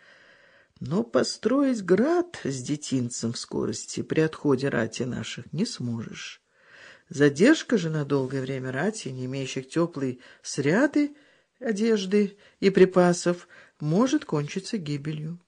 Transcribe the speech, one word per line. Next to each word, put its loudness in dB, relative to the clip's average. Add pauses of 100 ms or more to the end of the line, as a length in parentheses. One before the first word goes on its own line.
(800)
Но -2
построить 0
град 2
с -6
детинцем -4
в -10
скорости -6
при 0
отходе 0
рати -2
наших -8
не -2
сможешь. -8 (680)
Задержка 4
же -2
на -2
долгое -2
время -6
рати, -4
не -8
имеющих -6
тёплой -2 (240)
сряды, 2 (460)
одежды 2 (220)
и 4
припасов, 4 (320)
может 2
кончиться -4
гибелью. -6